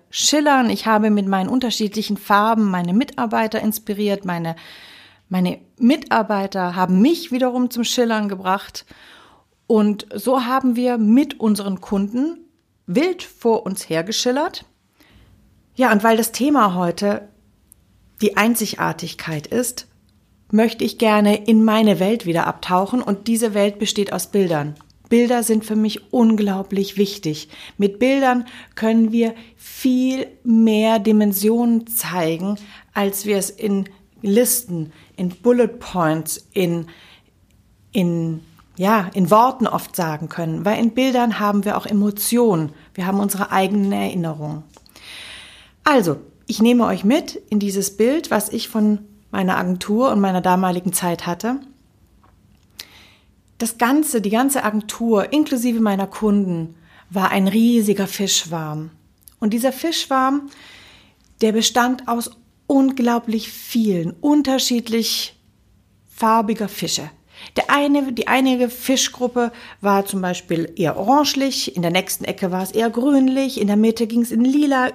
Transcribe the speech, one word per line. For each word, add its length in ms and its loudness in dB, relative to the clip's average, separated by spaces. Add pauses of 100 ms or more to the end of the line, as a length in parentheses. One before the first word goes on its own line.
schillern. 600 2
Ich 160 -4
habe 240 2
mit 180 2
meinen 220 -2
unterschiedlichen 680 -2
Farben 520 2
meine 240 -2
Mitarbeiter 680 -2
inspiriert. 640 -4
Meine, 320 -6 (720)
meine 300 0 (200)
Mitarbeiter 960 0
haben 260 2
mich 300 2
wiederum 380 0
zum 160 -4
Schillern 420 0
gebracht. 580 -6 (800)
Und 480 2
so 320 0
haben 300 0
wir 220 0
mit 420 4
unseren 400 -2
Kunden 580 -4 (480)
wild 380 -2
vor 420 -2
uns 240 -8
hergeschillert. 760 -2 (1080)
Ja, 180 2
und 120 2
weil 140 4
das 160 -2
Thema 420 2
heute 540 -2 (920)
die 160 2
Einzigartigkeit 1120 -2
ist, 400 -4 (640)
möchte 320 2
ich 160 -6
gerne 480 4
in 160 6
meine 360 4
Welt 280 0
wieder 180 0
abtauchen. 560 -2
Und 240 -4
diese 300 0
Welt 240 0
besteht 340 -2
aus 140 -6
Bildern. 480 0 (340)
Bilder 340 4
sind 220 0
für 100 -4
mich 380 -2
unglaublich 840 0
wichtig. 520 -4 (280)
Mit 220 0
Bildern 460 2 (280)
können 380 2
wir 240 0 (200)
viel 720 -2 (160)
mehr 560 4
Dimensionen 880 2
zeigen, 720 -4 (360)
als 320 -2
wir 120 0
es 120 -2
in 400 -2 (320)
Listen, 720 0 (220)
in 140 -2
Bullet 380 2
Points, 840 -4
in, 340 -2 (1040)
in, 500 -2 (360)
ja, 360 0
in 160 0
Worten 380 4
oft 280 -6
sagen 340 -4
können. 360 -6
Weil 140 0
in 160 0
Bildern 440 0
haben 260 0
wir 120 -2
auch 80 -6
Emotionen. 840 0 (220)
Wir 120 -6
haben 140 -2
unsere 320 -4
eigenen 400 0
Erinnerungen. 720 -6 (1200)
Also, 340 2 (300)
ich 160 0
nehme 220 4
euch 180 -4
mit 320 0 (140)
in 100 0
dieses 380 -4
Bild, 340 0
was 180 -2
ich 200 -8
von 300 0 (300)
meiner 280 -2
Agentur 540 0
und 80 2
meiner 220 2
damaligen 520 0
Zeit 340 -4
hatte. 320 -4 (2000)
Das 200 -6
Ganze, 420 2
die 100 -2
ganze 360 0
Agentur, 640 0
inklusive 480 0
meiner 280 0
Kunden, 680 -2 (340)
war 200 0
ein 180 2
riesiger 600 2
Fischschwarm. 840 -4 (500)
Und 140 0
dieser 180 0
Fischschwarm, 800 -2 (920)
der 120 2
bestand 540 0
aus 240 -4 (360)
unglaublich 800 0
vielen, 640 -2
unterschiedlich 1300 0 (720)
farbiger 580 0
Fische. 420 -6 (460)
Der 140 -2
eine, 440 2
die 140 -6
einige 420 2
Fischgruppe 840 -2 (280)
war 260 2
zum 160 -4
Beispiel 540 -4
eher 220 -2
orangelich, 800 0
in 60 -4
der 100 0
nächsten 340 -2
Ecke 260 -4
war 120 -4
es 80 -10
eher 180 0
grünlich, 720 0
in 80 0
der 100 2
Mitte 300 2
ging's 240 -2
in 120 0
lila 520 2